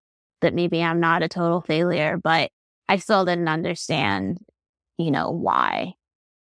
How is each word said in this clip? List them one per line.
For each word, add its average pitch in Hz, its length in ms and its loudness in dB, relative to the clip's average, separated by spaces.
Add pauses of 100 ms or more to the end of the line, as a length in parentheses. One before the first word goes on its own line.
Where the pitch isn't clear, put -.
(420)
that 170 120 2
maybe 170 300 0
I'm 165 160 0
not 165 240 2
a 165 60 -2
total 170 320 0
failure," 165 600 0
but 165 300 0 (380)
I 196 80 2
still 190 280 2
didn't 175 240 0
understand, 156 920 -2 (580)
you 165 140 0
know, - 200 0
why. 64 640 -2 (640)